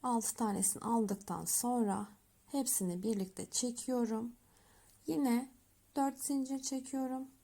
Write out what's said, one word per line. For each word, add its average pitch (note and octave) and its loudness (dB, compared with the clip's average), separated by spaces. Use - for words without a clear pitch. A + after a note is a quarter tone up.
altı A#3 2
tanesini G3 0
aldıktan G3+ 0
sonra G#3 2
hepsini F#3+ 0
birlikte F#3+ -2
çekiyorum. A#3+ -2
Yine C4+ 2
dört C4+ 0
zincir C4+ -2
çekiyorum. C4 -4